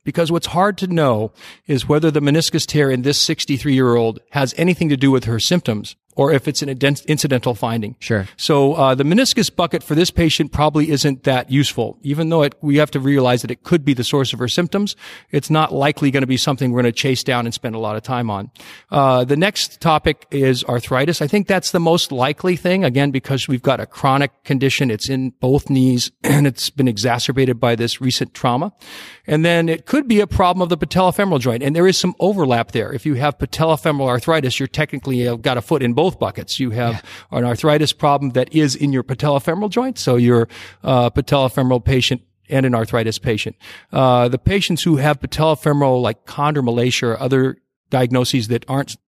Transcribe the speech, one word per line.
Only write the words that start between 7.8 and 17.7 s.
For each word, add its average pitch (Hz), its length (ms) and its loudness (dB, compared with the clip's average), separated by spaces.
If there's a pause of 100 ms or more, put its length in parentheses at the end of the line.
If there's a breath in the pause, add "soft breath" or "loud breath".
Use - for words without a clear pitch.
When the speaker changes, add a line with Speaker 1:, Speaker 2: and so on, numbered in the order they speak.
Speaker 2:
Sure. 101 280 -2 (100)
Speaker 1:
So, 143 360 2
uh, 135 220 2
the 135 80 0
meniscus 208 520 2
bucket 170 280 -2
for 151 120 -2
this 170 160 2
patient 160 400 0
probably 147 400 0
isn't 139 320 0
that 127 280 0
useful, 127 500 0
even 147 280 -4
though 165 140 2
it, 143 180 -2
we 143 160 2
have 151 140 2
to 143 80 -2
realize 131 420 2
that 117 100 -8
it - 120 -14
could 165 220 0
be 147 80 2
the 123 100 -2
source 135 300 -2
of 117 60 -8
her 123 80 -2
symptoms. 190 480 -2 (360 loud breath)
It's 143 180 -2
not 156 240 0
likely 143 380 0
gonna 135 160 0
be 127 100 0
something 131 340 -2
we're 123 100 0
gonna 120 100 2
chase 131 320 -2
down 120 220 -2
and 117 80 -6
spend 113 220 -8